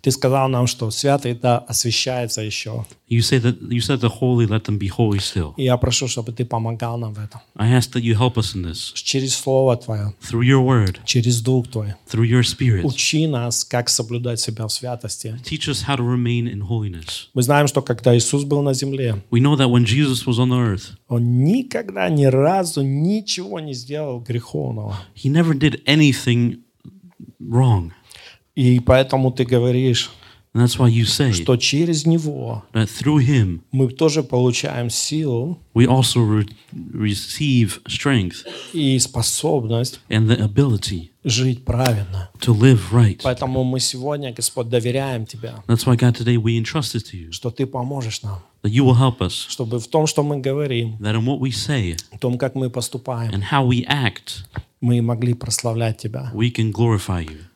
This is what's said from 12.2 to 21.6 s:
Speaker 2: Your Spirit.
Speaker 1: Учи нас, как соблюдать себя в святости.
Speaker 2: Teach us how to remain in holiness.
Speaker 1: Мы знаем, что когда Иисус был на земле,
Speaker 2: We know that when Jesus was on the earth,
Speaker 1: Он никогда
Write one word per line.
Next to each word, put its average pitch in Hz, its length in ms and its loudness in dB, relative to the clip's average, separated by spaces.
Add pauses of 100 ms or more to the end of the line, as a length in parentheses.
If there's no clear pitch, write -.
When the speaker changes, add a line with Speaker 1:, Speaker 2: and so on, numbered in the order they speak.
Speaker 2:
Your 123 140 2
Spirit. 110 420 0
Speaker 1:
Учи 156 420 0
нас, 120 380 -2
как 123 240 -2
соблюдать 120 520 -4
себя 113 260 -6
в 104 60 -6
святости. 120 680 -10
Speaker 2:
Teach 151 280 -6
us 120 180 -4
how 139 80 0
to 120 100 -2
remain 120 460 0
in 101 160 -8
holiness. 101 640 -6
Speaker 1:
Мы 127 100 0
знаем, 143 240 6
что 139 140 2
когда 123 340 2
Иисус 143 300 2
был 143 160 0
на 139 140 0
земле, 131 560 -4
Speaker 2:
We 120 100 4
know 143 160 4
that 131 140 4
when 120 160 6
Jesus 131 400 0
was 120 120 0
on 127 120 2
the 127 80 2
earth, 110 320 -2 (180)
Speaker 1:
Он 120 360 2
никогда 196 680 0